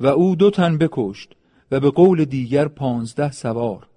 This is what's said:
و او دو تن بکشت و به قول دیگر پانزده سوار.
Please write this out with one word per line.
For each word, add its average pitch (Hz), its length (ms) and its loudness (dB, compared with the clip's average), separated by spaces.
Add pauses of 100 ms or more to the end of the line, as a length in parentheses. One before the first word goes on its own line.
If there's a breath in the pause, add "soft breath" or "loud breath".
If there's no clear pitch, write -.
و 127 60 0
او 170 300 2
دو 196 140 4
تن 170 280 0
بکشت 127 540 -4 (380)
و 135 100 -2
به 139 100 2
قول 175 340 4
دیگر 135 440 -2
پانزده 135 600 -6
سوار. 117 560 -6 (100)